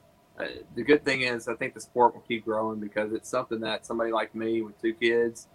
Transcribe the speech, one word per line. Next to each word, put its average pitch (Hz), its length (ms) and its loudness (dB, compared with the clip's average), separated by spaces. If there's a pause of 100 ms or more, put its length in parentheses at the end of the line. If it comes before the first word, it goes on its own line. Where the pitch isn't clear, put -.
(380)
uh, - 100 -6 (280)
the 120 80 -4
good 147 200 6
thing 135 180 0
is 120 260 -2
I 117 80 -4
think 127 180 -6
the 110 60 -16
sport 120 340 4
will 110 80 -18
keep 113 240 -6
growing 110 340 -2
because 107 340 -4
it's - 160 -8
something 120 320 -4
that 110 240 -4
somebody 117 260 -2
like 110 240 -2
me 113 260 0
with 104 180 -10
two 113 140 0
kids, 117 600 2